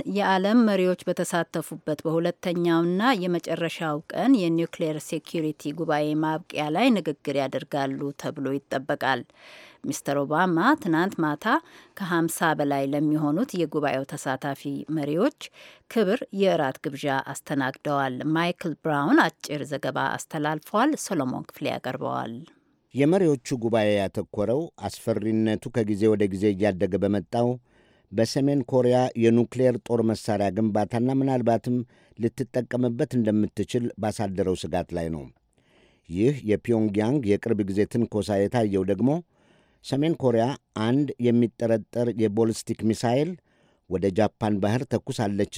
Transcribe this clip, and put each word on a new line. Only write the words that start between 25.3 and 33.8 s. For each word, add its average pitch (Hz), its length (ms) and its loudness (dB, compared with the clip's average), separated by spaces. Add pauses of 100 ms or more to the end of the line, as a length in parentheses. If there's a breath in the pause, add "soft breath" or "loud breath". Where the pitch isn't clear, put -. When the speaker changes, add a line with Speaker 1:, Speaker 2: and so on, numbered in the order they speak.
Speaker 2:
ከጊዜ 107 360 0
ወደ 107 200 4
ጊዜ 95 200 -2
እያደገ 98 520 0
በመጣው 101 480 0 (640 soft breath)
በሰሜን 139 520 2
ኮሪያ 123 340 4 (200)
የኑክሌር 120 600 4
ጦር 117 240 -2
መሳሪያ 107 480 0
ግንባታና 110 640 0
ምናልባትም 123 640 2 (420 soft breath)
ልትጠቀምበት 123 960 -2
እንደምትችል 107 720 0 (120)